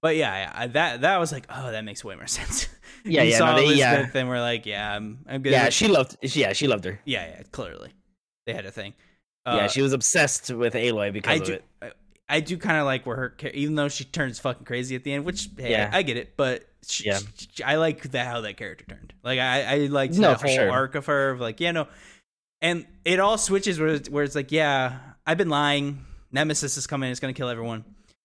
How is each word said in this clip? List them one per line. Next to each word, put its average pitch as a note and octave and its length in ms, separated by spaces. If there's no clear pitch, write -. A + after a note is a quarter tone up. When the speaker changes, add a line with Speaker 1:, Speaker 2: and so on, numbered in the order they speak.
Speaker 1:
But D#3+ 160
yeah, B2 180
yeah, F#2+ 180
I, B2 140
that, B2 340
that F#3 160
was E3+ 140
like, C3+ 180
"Oh, C3 220
that A2 140
makes G#2 180
way G2 120
more - 120
<laughs> - 120
sense." - 280
Speaker 2:
Yeah, E3 180
Speaker 1:
You - 80
Speaker 2:
yeah, A#2 80
Speaker 1:
saw - 160
Speaker 2:
no, - 20
they, D3 80
yeah. C3 200
Speaker 1:
Elizabeth C3 200
and B2+ 140
we're B2 120
like, A#2+ 260
"Yeah, G#2 280
I'm, G#2+ 320
I'm C3+ 140
good." C3+ 100
Speaker 2:
Yeah, B2+ 120
Speaker 1:
Like A#2 100
Speaker 2:
she - 140
loved, D3+ 380
she, C3+ 160
yeah, G2 120
she D3 140
loved G#2 180
her. F#2+ 200
Speaker 1:
Yeah, A2 220
yeah, D#2+ 240
clearly. E2+ 400
They A#2 80
had G#2 120
a G2 60
thing. G2+ 220
Speaker 2:
Yeah, B2 80
Speaker 1:
Uh, G2+ 120
Speaker 2:
she C3 140
was C3+ 120
obsessed C#3 580
with A#2 240
Aloy A2+ 360
because G2+ 280
Speaker 1:
I - 20
Speaker 2:
of F#2+ 60
Speaker 1:
do, F#2 60
Speaker 2:
it. - 120
Speaker 1:
I, - 100
I D3+ 100
do D#3+ 180
kinda D#3+ 280
like C3 200
where A#2+ 120
her B2+ 140
cha-, - 220
even D3 220
though C#3+ 140
she C3+ 160
turns C3 340
fucking - 260
crazy B2+ 300
at B2 80
the C#3+ 80
end, C#3+ 140
which, - 320
hey, A#2+ 140
Speaker 2:
Yeah. G#2 200
Speaker 1:
I, F3 60
I G3 60
get C3 120
it, - 220
but C3 280
she, - 200
Speaker 2:
Yeah. G2 120
Speaker 1:
she, - 180
she, - 100
I C#3 120
like D#3+ 360
that, B2 160
how A#2+ 140
that G#2 140
character F#2+ 300
turned. - 360
Like, B2+ 180
I, C3 240
I C3 140
liked C#3 280
Speaker 2:
No, G3 140
Speaker 1:
that B2+ 120
Speaker 2:
for C#3+ 60
Speaker 1:
whole C3 80
Speaker 2:
sure. C3 160
Speaker 1:
arc C3+ 240
of C#3 120
her, C#3 240
of B2 100
like, A2+ 180
yeah, E3+ 120
no. D#3+ 160
And E3+ 240
it F3+ 160
all G#3 180
switches F#3+ 440
where, D#3 160
where C#3+ 140
it's C#3+ 120
like, C#3 180
"Yeah, C3+ 460
I've D#3+ 120
been F3+ 120
lying. C#3+ 560
Nemesis D3 460
is C3+ 100
coming, C3+ 240
it's B2 80
gonna C3 140
kill B2+ 160
everyone. A#2 340